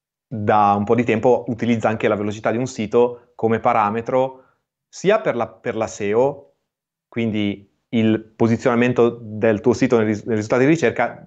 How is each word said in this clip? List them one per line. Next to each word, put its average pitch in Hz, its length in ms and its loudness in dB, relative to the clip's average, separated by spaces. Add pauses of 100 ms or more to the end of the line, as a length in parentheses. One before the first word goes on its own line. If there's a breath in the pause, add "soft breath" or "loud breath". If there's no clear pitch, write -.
(280)
da 104 480 2
un 104 80 0
po' 113 120 2
di 120 80 2
tempo 117 440 2
utilizza 117 420 -2
anche 110 180 -2
la 107 80 2
velocità 104 360 -4
di 110 60 -2
un 127 80 -4
sito 120 720 -2
come 113 240 0
parametro 117 840 -2 (460 loud breath)
sia 208 320 0
per 143 140 -2
la, 113 120 -4
per 117 280 -8
la 113 120 -2
seo, 110 680 -2 (540)
quindi 104 640 -4 (200)
il 110 300 2 (160)
posizionamento 117 840 2
del 107 400 -2
tuo 123 120 2
sito 123 240 2
nei 110 100 2
ris-, 107 180 -2
nei 113 100 -2
risultati 113 280 0
di 139 60 4
ricerca 123 580 0